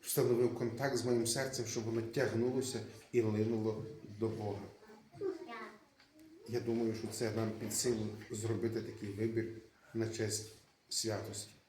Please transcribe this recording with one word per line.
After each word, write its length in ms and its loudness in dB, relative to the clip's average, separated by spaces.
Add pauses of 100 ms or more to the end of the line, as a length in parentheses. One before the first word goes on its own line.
встановив 580 4
контакт 380 0
з 80 0
моїм 220 4
серцем, 400 0
щоб 180 -2
воно 180 0
тягнулося 760 2 (320)
і 80 6
линуло 680 2 (320)
до 100 2
Бога? 320 -2 (1900)
Я 120 -2
думаю, 340 2
що 140 -6
це 220 0
нам 200 2
під 240 -6
силу 320 2 (240)
зробити 520 0
такий 300 -8
вибір 340 0 (480)
на 140 2
честь 480 -4 (320)
святості 680 -4 (140)